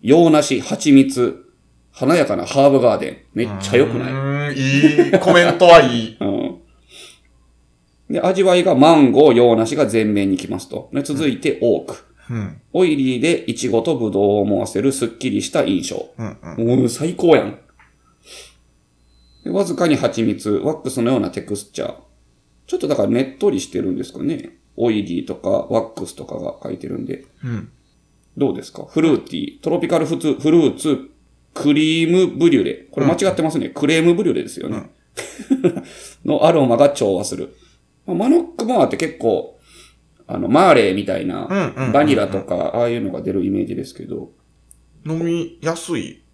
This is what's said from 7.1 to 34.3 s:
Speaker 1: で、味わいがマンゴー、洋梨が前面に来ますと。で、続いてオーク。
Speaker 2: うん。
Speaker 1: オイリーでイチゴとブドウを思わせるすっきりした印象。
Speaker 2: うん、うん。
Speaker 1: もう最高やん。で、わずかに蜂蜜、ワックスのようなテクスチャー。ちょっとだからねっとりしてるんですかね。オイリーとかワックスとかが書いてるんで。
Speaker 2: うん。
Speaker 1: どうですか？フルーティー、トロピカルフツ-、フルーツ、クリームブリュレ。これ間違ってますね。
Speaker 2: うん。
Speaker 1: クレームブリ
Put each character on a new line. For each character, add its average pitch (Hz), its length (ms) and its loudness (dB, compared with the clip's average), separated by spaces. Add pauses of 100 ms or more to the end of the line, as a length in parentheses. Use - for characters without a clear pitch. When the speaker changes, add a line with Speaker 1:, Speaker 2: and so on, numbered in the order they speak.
Speaker 1:
で、 - 120 -2
味 185 220 0
わ 185 140 4
い 175 80 2
が 175 100 2
マ 147 200 8
ン 135 180 6
ゴ 143 200 6
ー、 - 20 4
洋 120 220 6
梨 113 200 -2
が 139 140 2
前 110 140 2
面 101 260 0
に 95 60 0
来 90 120 -10
ま 92 120 -8
す - 80 -18
と。 - 260 -12
で、 139 80 -2
続 143 260 -4
い 117 120 -4
て - 200 -4
オ 113 200 2
ー - 40 -16
ク。 - 120 -14 (340)
Speaker 2:
う 120 40 -8
ん。 98 260 -10 (120)
Speaker 1:
オ 180 140 2
イ 151 100 0
リ 131 220 0
ー - 20 -4
で 165 300 0
イ - 40 -4
チ - 140 -6
ゴ 113 140 0
と 160 140 -2
ブ 107 140 -2
ド 98 100 0
ウ - 20 4
を 104 180 2
思 101 180 0
わ 101 80 -4
せ - 140 -4
る 135 120 0
す 131 120 -4
っ 113 60 -4
き - 200 -6
り - 120 -2
し - 80 -8
た 151 160 0
印 92 240 -2
象。 - 160 -8 (100)
Speaker 2:
う 117 80 -10
ん、 90 140 -12 (180)
う 113 80 -4
ん。 - 20 0 (120)
Speaker 1:
も 131 60 2
う 120 40 0
最 156 240 -4
高 160 240 4
や 107 60 2
ん。 104 160 -10 (1900)
で、 - 60 -10
わ 196 140 -2
ず 170 100 -6
か 170 140 0
に 147 80 2
蜂 117 260 -2
蜜、 107 260 -4
ワ 104 240 -2
ッ 156 80 -10
ク - 80 -8
ス 123 140 -4
の 120 80 0
よ 131 80 0
う - 20 0
な 95 80 -4
テ 98 140 -10
ク 104 120 -8
ス - 160 -12
チ - 120 -10
ャ - 60 -6
ー。 - 60 -12 (720)
ち - 80 -8
ょ - 40 -4
っ - 20 -4
と - 80 -4
だ - 80 0
か 107 60 -2
ら 101 60 0
ね 135 260 -2
っ - 40 -20
と 202 120 2
り - 100 -2
し - 60 -10
て - 140 -8
る 92 120 -4
ん - 40 -4
で - 80 -8
す - 100 -18
か - 80 -10
ね。 - 340 -8 (200)
オ 117 140 0
イ 107 140 -2
リ 85 200 -6
ー - 20 -14
と - 100 -8
か - 140 -4
ワ - 320 -2
ッ - 120 -12
ク 95 120 -10
ス - 80 -16
と 80 100 -14
か - 120 -14
が - 260 -8
書 - 80 -10
い - 80 -10
て - 100 -14
る - 100 -8
ん - 60 -8
で。 - 220 -12 (180)
Speaker 2:
う 127 40 -6
ん。 113 220 -8 (680)
Speaker 1:
ど 127 160 0
う - 40 -6
で - 60 -12
す - 100 -18
か？ - 160 -14
フ 160 140 -2
ル 160 80 4
ー 131 80 4
テ - 180 -8
ィ - 80 -6 (140)
ー、 - 20 -20
ト - 100 -6
ロ 135 80 -2
ピ - 80 -4
カ 170 120 0
ル 160 80 -2
フ 156 100 -4
ツ-、 147 240 -2
フ 165 100 0
ル 170 100 6
ー 131 160 0
ツ、 - 340 -4 (420)
ク 147 220 0
リ 160 340 2
ー - 20 0
ム 180 160 4 (120)
ブ 165 120 4
リ 127 120 4
ュ - 20 0
レ。 - 260 -8
こ - 100 -6
れ 131 60 2
間 160 60 4
違 185 200 0
っ - 40 -4
て 165 60 -2
ま 160 80 0
す 156 80 -4
ね。 - 80 -4
Speaker 2:
う - 40 -8
ん。 - 40 -20
Speaker 1:
ク 143 120 -2
レ 160 140 2
ー - 20 0
ム 170 120 4
ブ 196 100 -2
リ 175 60 0